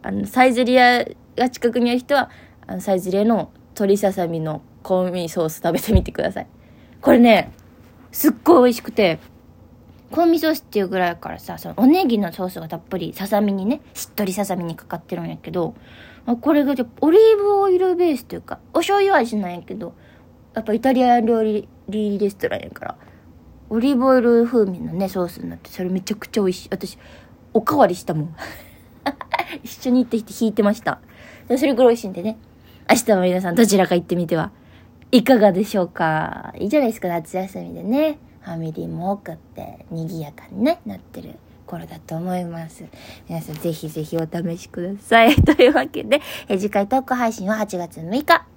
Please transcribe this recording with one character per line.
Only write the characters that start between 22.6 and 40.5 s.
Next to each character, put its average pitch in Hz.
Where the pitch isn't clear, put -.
や -
か -
ら、 -
オ 220
リ 277
ー -
ブ 247
オ 262
イ 254
ル 233
風 233
味 175
の 160
ね、 185
ソ 185
ー -
ス 175
に 170
な 170
っ -
て、 -
そ 185
れ 180
め 185
ち 202
ゃ 208
く -
ち -
ゃ 208
美 190
味 180
し -
い。 -
私、 190
お 214
か 302
わ 240
り 180
し -
た 175
も 151
ん。 160
<laughs> -
一 -
緒 -
に 247
行 240
っ -
て 233
き 208
て -
引 220
い -
て 226
ま 202
し -
た。 -
で、 247
そ 269
れ 277
ぐ 226
ら 254
い -
美 233
味 233
し -
い 202
ん 185
で 175
ね。 220
明 -
日 233
も 185
皆 180
さ 180
ん 170
ど 233
ち 208
ら 185
か 180
行 175
っ -
て 175
み 175
て 170
は 156
い 233
か 254
が 202
で 185
し 208
ょ 180
う 170
か。 160
い -
い 208
じ 294
ゃ -
な 262
い -
で 226
す -
か、 185
夏 170
休 190
み 175
で 170
ね。 294
フ 185
ァ 165
ミ 160
リ 170
ー -
も 170
多 202
く 175
っ 160
て、 -
賑 165
や 147
か -